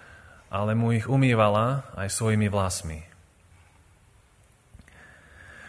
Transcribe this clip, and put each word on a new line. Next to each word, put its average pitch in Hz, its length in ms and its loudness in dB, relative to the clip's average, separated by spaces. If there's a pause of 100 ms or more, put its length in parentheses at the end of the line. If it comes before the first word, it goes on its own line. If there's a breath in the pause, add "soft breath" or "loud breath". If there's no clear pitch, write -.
(500 loud breath)
ale 104 240 -2
mu 117 160 2
ich 110 160 0
umývala 120 880 2
aj 98 160 -6
svojimi 107 400 0
vlasmi. 90 520 -4 (2750 loud breath)